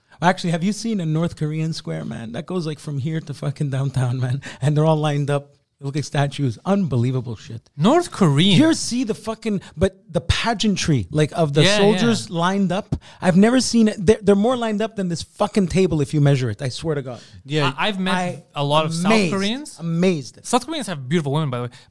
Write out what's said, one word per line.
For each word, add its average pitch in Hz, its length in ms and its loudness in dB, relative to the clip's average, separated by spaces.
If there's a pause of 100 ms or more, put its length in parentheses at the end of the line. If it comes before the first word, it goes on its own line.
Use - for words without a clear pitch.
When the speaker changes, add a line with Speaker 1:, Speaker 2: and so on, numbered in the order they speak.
(220)
Speaker 1:
Actually, 180 300 0
have 165 120 -2
you 208 80 0
seen 220 300 -4
a 165 40 -4
North 160 300 -2
Korean 156 380 -4
square, 160 320 -10
man? 117 260 -10
That - 140 -10
goes, 180 200 -6
like, 151 140 -8
from 143 200 -8
here 160 200 -4
to 147 140 -10
fucking 147 380 -6
downtown, 131 500 -2
man. 131 200 -4 (200)
And 147 160 0
they're 151 80 4
all 160 120 4
lined 147 320 -2
up. 143 260 -4 (240)
They 139 60 -12
look 139 100 -6
like 147 80 -4
statues. 139 600 -2
Unbelievable 131 720 0
shit. - 400 -16
Speaker 2:
North 285 360 2
Korean? 175 440 4
Speaker 1:
You 285 100 6
ever 320 100 4
see 247 280 -4
the 214 120 -4
fucking, 220 460 -6 (140)
but 190 220 -2 (160)
the 165 80 -2
pageantry, 175 880 0
like, 151 260 0
of 156 180 0
the 151 100 4
Speaker 2:
Yeah, 202 160 4
Speaker 1:
soldiers 214 500 2
Speaker 2:
yeah. 170 80 -6
Speaker 1:
lined 185 340 0
up? 196 240 -4 (240)
I've 170 160 4
never 233 240 6
seen 226 280 4
it. 214 100 -2
They're, 208 240 4
they're 202 140 6
more 226 200 2
lined 220 280 -2
up 220 120 -6
than 190 140 -4
this 170 140 -6
fucking 202 460 -2
table 165 300 2
if 139 140 -2
you 151 80 2
measure 135 300 4
it. 101 100 -10
I 135 80 -6
swear 156 240 -6
to 143 80 -4
God. 123 180 -12 (240)
Speaker 3:
Yeah. 147 320 0
Speaker 2:
I, 175 120 -2
I've 196 120 -4
met 185 140 -2
Speaker 1:
I 180 300 -4 (100)
Speaker 2:
a 147 100 -4
lot 151 220 2
of 165 80 -4
South 170 180 -2
Speaker 1:
amazed. 202 220 2
Speaker 2:
Koreans. 214 460 -4
Speaker 1:
Amazed. 165 640 -2
Speaker 2:
South 247 240 -2
Koreans 311 180 -6
have 139 240 -8
beautiful 147 240 0
women, 151 160 0
by 123 80 -4
the 123 60 -4
way. 120 60 -6 (220)